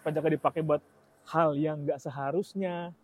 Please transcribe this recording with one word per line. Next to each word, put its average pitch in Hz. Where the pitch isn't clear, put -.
pajaknya 151
dipakai 151
buat 151
hal 156
yang 151
nggak 143
seharusnya. 175